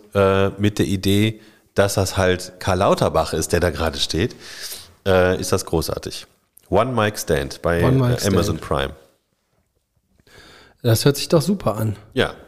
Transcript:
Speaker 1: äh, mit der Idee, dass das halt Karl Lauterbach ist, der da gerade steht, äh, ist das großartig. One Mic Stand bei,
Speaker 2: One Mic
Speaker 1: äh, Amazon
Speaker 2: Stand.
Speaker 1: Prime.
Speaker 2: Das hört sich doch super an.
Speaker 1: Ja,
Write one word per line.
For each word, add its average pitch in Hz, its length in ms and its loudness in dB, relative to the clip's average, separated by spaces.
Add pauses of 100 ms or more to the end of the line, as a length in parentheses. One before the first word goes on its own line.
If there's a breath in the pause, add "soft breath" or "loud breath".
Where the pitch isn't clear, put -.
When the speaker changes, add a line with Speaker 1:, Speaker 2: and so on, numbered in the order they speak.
(140)
Speaker 1:
äh, 98 360 2
mit 101 280 -2
der - 80 2
Idee, 101 540 0 (340 loud breath)
dass 101 200 2
das 95 220 0
halt 92 440 0
Karl 92 180 0
Lauterbach 98 540 2
ist, 82 200 -2
der 87 80 2
da 87 100 2
gerade 78 280 -4
steht, - 360 -2 (720 loud breath)
äh, 92 340 4
ist - 120 -6
das 95 140 0
großartig. - 600 -4 (440)
One 117 220 2
Mic 104 280 0
Stand 69 420 -2
bei, 85 220 0
Speaker 2:
One 131 140 4 (100)
Mic 123 160 -2
Speaker 1:
äh, 101 40 0
Amazon 87 300 0
Speaker 2:
Stand. - 20 -16
Speaker 1:
Prime. 69 300 -4 (1900 soft breath)
Speaker 2:
Das 117 220 2
hört 143 120 4
sich - 120 -8
doch 156 140 4
super 143 340 -2
an. 110 200 -2 (180)
Speaker 1:
Ja, 92 200 0 (140)